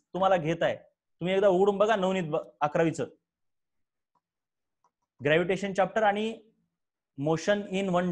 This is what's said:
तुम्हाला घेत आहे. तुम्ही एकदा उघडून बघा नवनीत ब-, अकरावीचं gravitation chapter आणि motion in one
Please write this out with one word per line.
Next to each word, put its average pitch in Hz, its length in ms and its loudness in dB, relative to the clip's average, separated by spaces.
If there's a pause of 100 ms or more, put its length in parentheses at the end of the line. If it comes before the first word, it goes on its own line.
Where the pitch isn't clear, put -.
तुम्हाला 190 320 2
घेत 165 260 -2
आहे. 135 140 0
तुम्ही - 580 -8
एकदा 196 140 4
उघडून 196 300 4
बघा 214 180 2
नवनीत 185 340 -2
ब-, 151 140 -4 (160)
अकरावीचं 151 460 0 (2250)
gravitation 180 540 0
chapter 190 300 0
आणि 214 280 -2 (880)
motion 160 420 0 (120)
in 196 220 -2
one 180 180 0